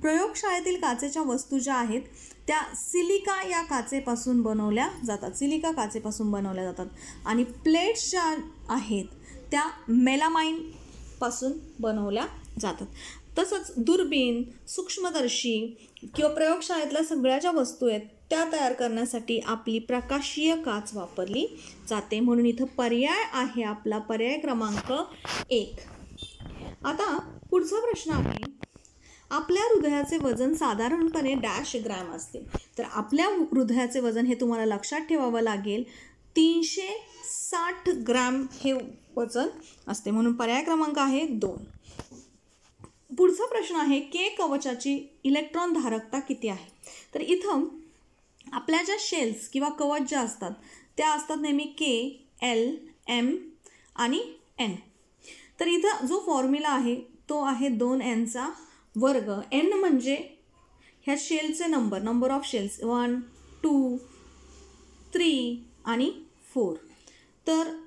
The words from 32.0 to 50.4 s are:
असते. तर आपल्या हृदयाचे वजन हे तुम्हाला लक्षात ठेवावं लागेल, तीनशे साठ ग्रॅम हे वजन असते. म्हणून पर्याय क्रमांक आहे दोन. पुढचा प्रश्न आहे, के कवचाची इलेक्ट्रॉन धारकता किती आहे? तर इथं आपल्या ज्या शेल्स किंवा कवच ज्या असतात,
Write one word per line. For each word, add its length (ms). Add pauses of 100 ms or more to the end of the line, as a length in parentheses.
असते. 280 (380)
तर 140
आपल्या 360
हृदयाचे 720
वजन 260
हे 100
तुम्हाला 400
लक्षात 240
ठेवावं 420
लागेल, 420 (520)
तीनशे 720 (200)
साठ 640
ग्रॅम 640
हे 220 (420)
वजन 320 (400)
असते. 240
म्हणून 220
पर्याय 300
क्रमांक 360
आहे 280
दोन. 360 (1500)
पुढचा 300
प्रश्न 300
आहे, 240
के 380
कवचाची 720 (120)
इलेक्ट्रॉन 500
धारकता 460
किती 280
आहे? 240 (440)
तर 60
इथं 440 (840)
आपल्या 320
ज्या 160
शेल्स 500
किंवा 200
कवच 400
ज्या 120
असतात, 300 (460)